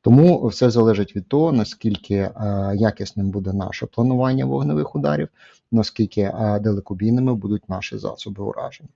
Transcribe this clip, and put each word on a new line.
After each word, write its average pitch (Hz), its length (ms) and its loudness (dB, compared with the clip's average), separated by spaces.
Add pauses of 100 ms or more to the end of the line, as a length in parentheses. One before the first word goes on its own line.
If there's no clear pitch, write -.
Тому 143 460 6
все 120 240 2
залежить 110 460 2
від 95 120 -8
того, 156 240 2
наскільки, 107 640 -2
е, 98 180 -2 (440)
якісним 101 540 -2
буде 95 220 -6
наше - 340 -6
планування 131 580 0
вогневих 143 520 -2
ударів, 147 320 -2 (440)
наскільки, 107 480 0
е, 104 400 -2
далекобійними 107 760 -2
будуть 101 340 -6
наші 98 300 -8
засоби 101 460 -10
ураження. 135 520 -10